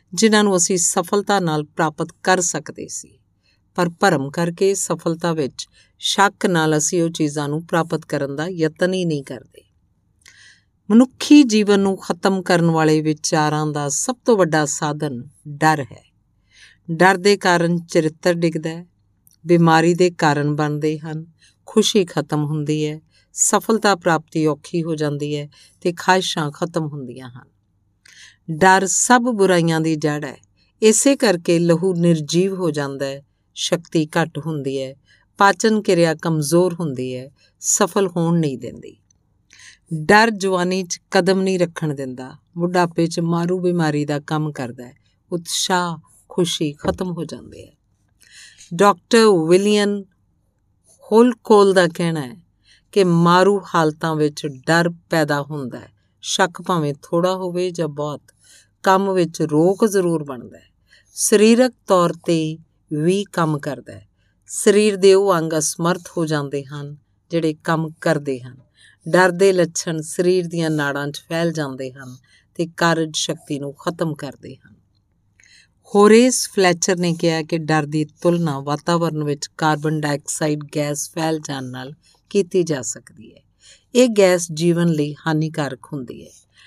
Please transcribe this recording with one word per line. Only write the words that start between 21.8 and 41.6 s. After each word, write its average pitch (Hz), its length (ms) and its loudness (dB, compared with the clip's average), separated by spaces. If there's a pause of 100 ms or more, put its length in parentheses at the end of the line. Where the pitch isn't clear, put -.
ਖਤਮ 151 400 -4
ਹੁੰਦੀ 151 420 -4
ਹੈ, 156 140 -10 (320)
ਸਫਲਤਾ 208 640 0
ਪ੍ਰਾਪਤੀ 160 500 -2
ਔਖੀ 156 380 -4
ਹੋ 160 120 -4
ਜਾਂਦੀ 147 400 -4
ਹੈ 147 140 -8 (320)
ਤੇ 175 120 -2
ਖਾਹਿਸ਼ਾਂ 175 580 0
ਖਤਮ 165 360 -6
ਹੁੰਦੀਆਂ 127 420 -14
ਹਨ। 123 200 -20 (1080)
ਡਰ 190 300 4
ਸਭ - 340 2
ਬੁਰਾਈਆਂ 185 600 2
ਦੀ 160 140 0
ਜੜ੍ਹ 151 300 -4
ਹੈ। 135 120 -14 (440)
ਇਸੇ 226 340 4
ਕਰਕੇ 175 440 2
ਲਹੂ 170 340 2
ਨਿਰਜੀਵ 170 600 2
ਹੋ 180 180 -2
ਜਾਂਦਾ 139 340 -6
ਹੈ, 139 200 -10 (300)
ਸ਼ਕਤੀ 170 500 -4
ਘੱਟ 160 340 -4
ਹੁੰਦੀ 139 420 -6
ਹੈ, 131 140 -10 (420)
ਪਾਚਨ 202 440 2
ਕਿਰਿਆ 170 340 2
ਕਮਜ਼ੋਰ 165 580 0
ਹੁੰਦੀ 131 420 -6
ਹੈ, 131 160 -12 (280)
ਸਫਲ 196 480 0
ਹੋਣ 170 320 0
ਨਹੀਂ 139 180 -2
ਦਿੰਦੀ। - 400 -16 (960)
ਡਰ 202 360 4
ਜਵਾਨੀ 185 540 -2
'ਚ 175 160 -10 (120)
ਕਦਮ 190 300 2
ਨਹੀਂ 190 180 0
ਰੱਖਣ 165 340 -4